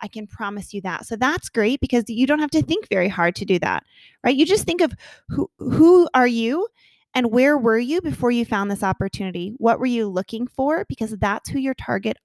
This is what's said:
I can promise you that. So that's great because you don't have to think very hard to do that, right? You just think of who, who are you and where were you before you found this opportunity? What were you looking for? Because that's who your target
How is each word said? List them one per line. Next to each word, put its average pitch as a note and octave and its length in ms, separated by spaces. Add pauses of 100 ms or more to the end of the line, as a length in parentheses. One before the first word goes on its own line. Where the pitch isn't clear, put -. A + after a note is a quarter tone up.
I G3+ 80
can G#3+ 180
promise G#3 460
you G3+ 80
that. F3 240
So A#3 100
that's C4+ 320
great A#3 320
because A#3+ 300
you A#3+ 180
don't D4+ 120
have D4+ 120
to D#4 100
think G4 280
very F#3+ 180
hard F3+ 280
to G3 100
do F#3 140
that, F#2 260 (400)
right? C4+ 100
You C#4+ 100
just F#4+ 200
think F4 160
of C#4 120 (360)
who, F3+ 280
who B3 560
are B3 140
you A#3+ 400 (460)
and A#3+ 180
where C4+ 260
were A3+ 200
you C4+ 240
before B3+ 300
you A#3+ 120
found G3+ 260
this G3+ 140
opportunity? F#3+ 760
What A3+ 220
were B3+ 60
you A#3 220
looking G3+ 400
for? D4+ 420
Because A3 220
that's G3+ 380
who C#4 100
your C4 160
target G3+ 500